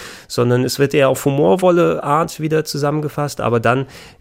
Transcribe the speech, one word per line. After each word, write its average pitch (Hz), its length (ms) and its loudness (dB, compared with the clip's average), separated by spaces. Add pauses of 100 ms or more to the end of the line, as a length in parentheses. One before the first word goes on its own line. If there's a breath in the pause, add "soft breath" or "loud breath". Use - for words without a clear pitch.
(260 loud breath)
sondern 123 380 0
es 127 140 -4
wird 139 160 0
eher 139 160 4
auf 131 140 -2
humorvolle 165 800 2
Art 151 380 -2
wieder 156 240 0
zusammengefasst, 147 760 -4
aber 117 180 0
dann 123 260 0 (340 loud breath)